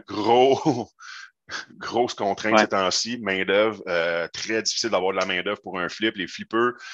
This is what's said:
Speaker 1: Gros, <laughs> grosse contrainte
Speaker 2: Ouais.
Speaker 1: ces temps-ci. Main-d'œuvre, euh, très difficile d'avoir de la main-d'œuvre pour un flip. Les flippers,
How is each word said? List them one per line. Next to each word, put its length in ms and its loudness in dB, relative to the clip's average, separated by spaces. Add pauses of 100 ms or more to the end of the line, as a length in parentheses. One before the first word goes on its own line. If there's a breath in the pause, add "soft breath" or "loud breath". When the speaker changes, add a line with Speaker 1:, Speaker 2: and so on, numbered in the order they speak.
Speaker 1:
Gros, 840 4 (580 loud breath)
<laughs> 300 -12
grosse 360 -2
contrainte 400 -2
Speaker 2:
Ouais. 60 8
Speaker 1:
ces 100 6
temps-ci. 520 0
Main-d'œuvre, 640 2
euh, 460 0
très 280 -4
difficile 280 -2
d'avoir 240 0
de 40 -2
la 80 0
main-d'œuvre 360 -4
pour 180 -8
un 100 -2
flip. 280 -4
Les 100 -4
flippers, 460 -2 (200 loud breath)